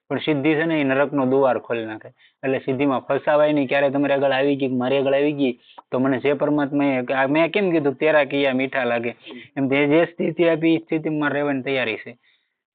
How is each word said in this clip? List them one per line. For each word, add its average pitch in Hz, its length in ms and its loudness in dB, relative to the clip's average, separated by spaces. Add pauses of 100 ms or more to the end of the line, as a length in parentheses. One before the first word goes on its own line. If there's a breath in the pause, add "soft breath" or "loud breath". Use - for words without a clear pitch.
પણ 139 80 -4
સિદ્ધિ 151 380 0
છે 156 80 0
ને, 160 180 0
એ - 20 0
નરકનો 135 420 0
દુવાર 131 340 2
ખોલી 117 260 -6
નાખે. 110 220 -14 (360 soft breath)
એટલે 135 160 -2
સિદ્ધિમાં 135 400 -2
ફસાવાય 151 540 2
નહીં. 143 140 0
ક્યારે 143 220 0
તમારી 139 240 0
આગળ 139 180 2
આવી 139 240 0
ગઈ, 135 120 -2
મારી 127 300 0
આગળ 135 160 0
આવી 147 200 2
ગઈ, 135 260 -2 (320 loud breath)
તો 127 80 -2
મને 131 200 0
જે 139 140 0
પરમાત્માએ, 143 680 0
કે 127 120 -6
આ 135 140 0
મેં 156 240 2
કેમ 196 200 0
કીધું, 143 220 0
"તેરા 151 300 2
કિયા 139 300 0
મીઠા 131 300 -2
લાગે," 120 320 -2 (420 loud breath)
એમ 139 100 0
તે 143 200 2
જે 165 180 4
સ્થિતિ 170 440 -2
આપી, 165 260 2
એ - 20 -2
સ્થિતિમાં 156 520 -4
રહેવાની 143 320 -2
તૈયારી 123 360 -2
છે. 120 160 -16 (600)